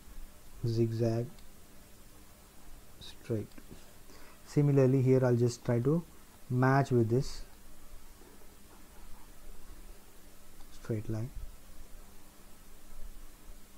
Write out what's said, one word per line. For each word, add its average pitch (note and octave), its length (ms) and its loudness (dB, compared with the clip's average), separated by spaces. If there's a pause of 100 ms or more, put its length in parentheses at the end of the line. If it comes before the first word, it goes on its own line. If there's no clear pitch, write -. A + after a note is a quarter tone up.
(680)
zigzag, A2+ 600 2 (1700)
straight. - 480 -6 (960)
Similarly, C#3 560 6
here C3 240 8
I'll B2 120 6
just A#2+ 280 2
try A#2+ 160 4
to D3+ 240 4 (460)
match C3 400 6
with A#2+ 180 6
this B2+ 340 2 (3250)
straight - 380 -4
line, A2+ 220 -4 (2500)